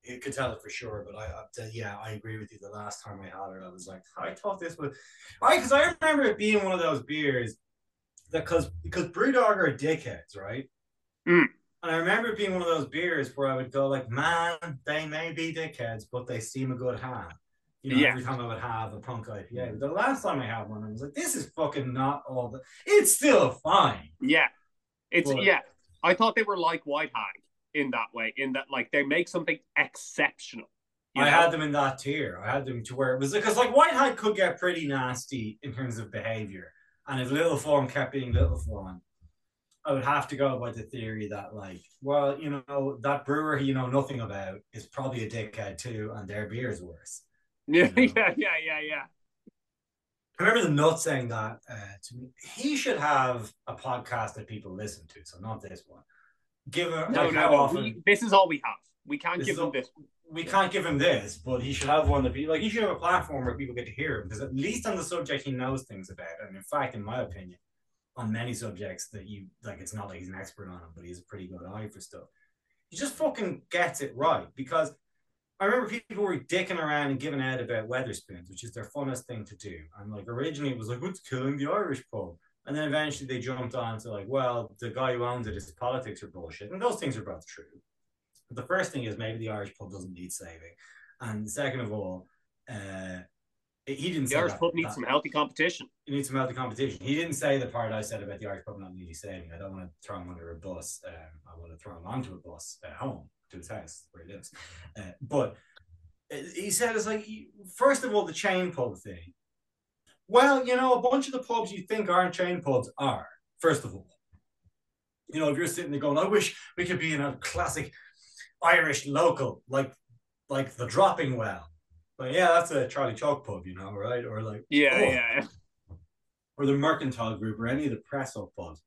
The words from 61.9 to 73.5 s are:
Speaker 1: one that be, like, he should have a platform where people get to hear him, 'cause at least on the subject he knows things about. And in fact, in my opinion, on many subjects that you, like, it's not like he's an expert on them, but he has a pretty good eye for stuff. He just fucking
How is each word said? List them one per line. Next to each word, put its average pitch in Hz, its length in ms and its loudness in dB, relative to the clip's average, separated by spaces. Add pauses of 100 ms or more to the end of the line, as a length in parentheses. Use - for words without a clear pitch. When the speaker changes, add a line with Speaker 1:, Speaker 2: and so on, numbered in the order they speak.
Speaker 1:
one 139 160 4
that 123 80 2
be, 139 140 -4
like, 160 140 2
he 220 100 0
should 220 120 0
have 190 100 2
a - 60 -4
platform 160 460 0
where 123 120 -2
people 131 180 -8
get 120 120 -6
to 110 60 -14
hear 120 300 -4
him, 90 60 -10
'cause 107 120 -8
at 131 140 -6
least 160 320 -2
on 185 100 -2
the 170 80 -4
subject 147 400 -4
he 139 80 -4
knows 131 320 -2
things 95 260 -14
about. 85 300 -14
And 95 160 -14
in 95 60 -16
fact, 131 320 -4
in 107 100 -8
my - 160 -4
opinion, 92 380 -10 (580)
on 110 160 -4
many 120 220 -4
subjects 101 560 -10
that 101 160 -14
you, 101 200 -14 (160)
like, 98 180 -12
it's 92 140 -12
not 98 140 -8
like 95 100 -14
he's 90 100 -12
an 92 60 -12
expert 95 340 -14
on 87 120 -14
them, 85 160 -20
but 87 80 -18
he 87 60 -14
has 90 100 -14
a - 40 -20
pretty 90 220 -14
good 90 180 -14
eye 107 240 -10
for 101 120 -16
stuff. - 280 -18 (600)
He 156 80 -14
just 269 180 -4
fucking 202 560 -2